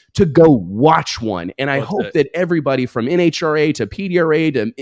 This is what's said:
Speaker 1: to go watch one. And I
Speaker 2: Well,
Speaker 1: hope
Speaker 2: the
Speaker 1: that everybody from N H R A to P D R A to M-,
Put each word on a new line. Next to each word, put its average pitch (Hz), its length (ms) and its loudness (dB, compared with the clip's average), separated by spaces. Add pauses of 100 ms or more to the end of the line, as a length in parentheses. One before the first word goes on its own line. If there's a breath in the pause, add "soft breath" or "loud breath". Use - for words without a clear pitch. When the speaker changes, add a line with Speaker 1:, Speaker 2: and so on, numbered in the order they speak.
(140)
Speaker 1:
to 202 120 2
go 160 240 6
watch 127 720 2
one. 92 400 -6
And 139 100 -2
I 139 100 -2
Speaker 2:
Well, 127 80 -6
Speaker 1:
hope - 260 -6
Speaker 2:
the 156 100 2
Speaker 1:
that - 100 -4
everybody 151 520 -2
from 120 240 -4
N 175 100 0
H 175 240 0
R 156 140 -2
A 151 160 0
to 110 120 -4
P 196 220 -8
D 175 100 -2
R 160 140 2
A 160 200 2
to 127 100 -2
M-, 113 200 -4